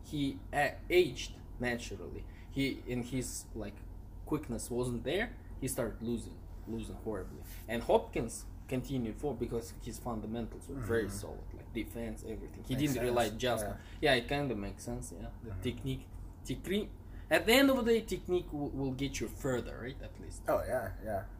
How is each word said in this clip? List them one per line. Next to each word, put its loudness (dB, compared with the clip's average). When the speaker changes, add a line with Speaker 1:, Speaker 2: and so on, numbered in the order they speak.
Speaker 1:
he 2
a-, 4
aged 6
naturally, -2
he, 2
and 0
his, -2
like, -6
quickness -2
wasn't 0
there, 2
he 0
started 0
losing, -2
losing -4
horribly. -4
And 0
Hopkins 2
continued 0
for, 0
because -2
his -6
fundamentals -4
were -6
very 4
Speaker 2:
Mm-hmm. -4
Speaker 1:
solid, -8
like, -12
defense, -4
everything. -8
He 0
Speaker 2:
Makes 2
Speaker 1:
didn't 2
rely 6
Speaker 2:
sense. -2
Speaker 1:
just 4
Speaker 2:
Yeah. -2
Speaker 1:
on, -4
yeah, 8
it 2
kinda 2
makes -4
sense, -6
yeah. -8
The -8
Speaker 2:
Mm-hmm. -4
Speaker 1:
technique, -2
technique, 0
at 6
the 10
end 10
of 8
the 8
day, 8
technique 0
will, -2
will 0
get -2
you 0
further, 0
right? -6
At -10
least. -10
Speaker 2:
Oh, 4
yeah, 0
yeah. 0